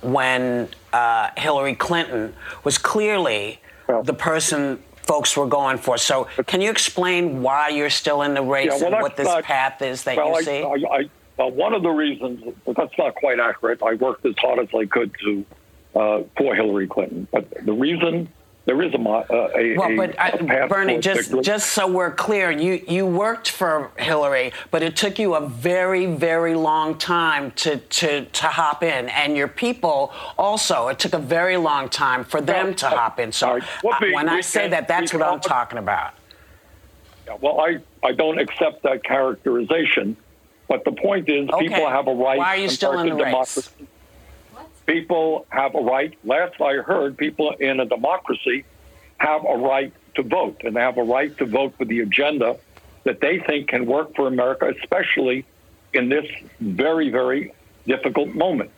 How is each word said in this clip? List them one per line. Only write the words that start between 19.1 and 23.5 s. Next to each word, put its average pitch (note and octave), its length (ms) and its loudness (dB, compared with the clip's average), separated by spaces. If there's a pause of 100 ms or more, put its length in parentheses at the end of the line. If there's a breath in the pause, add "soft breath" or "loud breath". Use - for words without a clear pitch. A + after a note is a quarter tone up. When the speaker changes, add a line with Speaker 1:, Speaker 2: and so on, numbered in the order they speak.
Speaker 2:
uh, A2+ 260 2
a, A#2 200 2
Speaker 1:
Well, F#3 160 2
Speaker 2:
a, A2+ 40 2
Speaker 1:
but A2 220 -2
I, - 120 2
Speaker 2:
a - 140 -2
path C3+ 240 2
Speaker 1:
Bernie, G3 260 2
Speaker 2:
towards A#2 100 -2
Speaker 1:
just, F#3+ 180 2
Speaker 2:
victory. C3 200 0
Speaker 1:
just G#3 300 0
so G3 140 2
we're F#3 260 2
clear, G3+ 380 0
you, E3 380 0
you F#3 180 0
worked G3+ 440 0